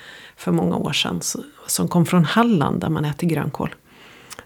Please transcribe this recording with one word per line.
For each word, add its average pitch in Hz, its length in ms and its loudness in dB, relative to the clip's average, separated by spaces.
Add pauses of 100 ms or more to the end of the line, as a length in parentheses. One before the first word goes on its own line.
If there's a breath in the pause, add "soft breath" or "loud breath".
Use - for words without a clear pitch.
(380 loud breath)
för - 140 -4
många 170 240 2
år - 180 -2
sedan, - 280 -2
så-, - 220 -6 (240)
som 180 200 0
kom 175 180 4
från 175 200 4
Halland 214 560 2
där - 80 -2
man 151 160 0
äter 151 220 -2
grönkål. 147 480 -4 (720 loud breath)